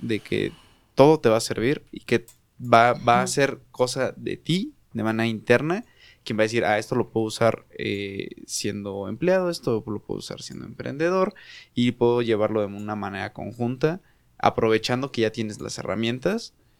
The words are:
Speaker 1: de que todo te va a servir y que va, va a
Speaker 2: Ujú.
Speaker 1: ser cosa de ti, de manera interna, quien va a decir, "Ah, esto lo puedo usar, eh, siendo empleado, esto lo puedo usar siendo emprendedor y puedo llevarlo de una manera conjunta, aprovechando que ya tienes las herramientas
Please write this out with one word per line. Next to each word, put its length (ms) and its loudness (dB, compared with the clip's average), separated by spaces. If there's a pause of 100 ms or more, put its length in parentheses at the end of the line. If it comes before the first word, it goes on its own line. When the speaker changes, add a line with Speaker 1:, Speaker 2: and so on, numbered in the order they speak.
Speaker 1:
de 180 -2
que 320 -2 (440)
todo 240 8
te 100 2
va 80 6
a 40 -4
servir 500 -2
y 100 -14
que 240 0 (360)
va, 320 8
va 280 4
a 20 0
Speaker 2:
Ujú. 80 -4
Speaker 1:
ser 280 0 (120)
cosa 460 -2
de 200 -6
ti, 360 -2 (200)
de 100 -4
manera 240 0
interna, 580 0 (380)
quien 140 -4
va 60 4
a 20 4
decir, 200 0
"Ah, 140 2
esto 160 -4
lo 140 0
puedo 160 0
usar, 400 0 (120)
eh, 520 -6 (160)
siendo 640 -6
empleado, 400 0
esto 360 -2
lo 160 -6
puedo 180 -8
usar 220 -12
siendo 240 -14
emprendedor 680 -2 (400)
y 200 2
puedo 280 4
llevarlo 400 0
de 60 -2
una 280 -8
manera 380 -8
conjunta, 680 -4 (360)
aprovechando 760 0
que 100 -2
ya 100 2
tienes 300 -6
las 160 -10
herramientas 760 -4 (260)